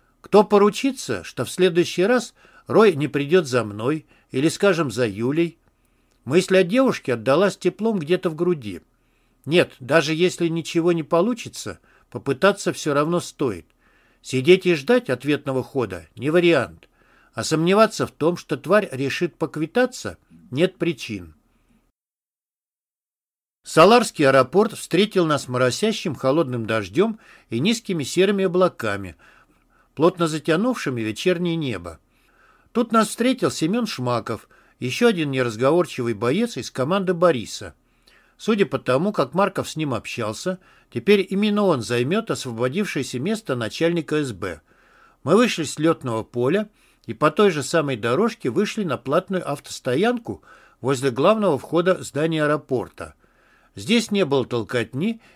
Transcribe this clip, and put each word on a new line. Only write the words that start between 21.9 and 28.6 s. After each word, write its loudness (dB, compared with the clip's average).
Саларский 4
аэропорт 2
встретил 0
нас -2
моросящим -2
холодным -2
дождём -2
и -4
низкими -2
серыми 2
облаками, 0